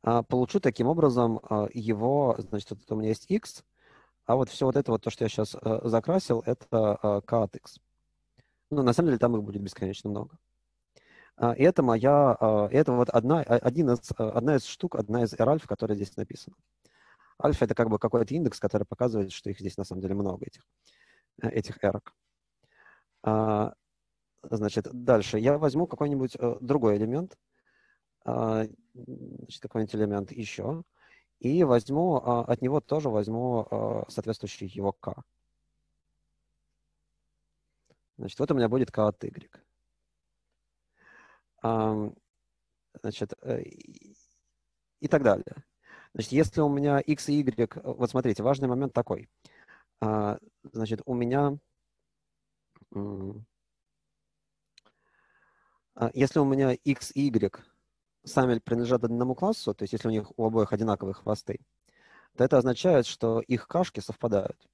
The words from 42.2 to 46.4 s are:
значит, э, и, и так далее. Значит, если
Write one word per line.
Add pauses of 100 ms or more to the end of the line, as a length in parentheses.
значит,
э,
и, (840)
и
так
далее. (500)
Значит,
если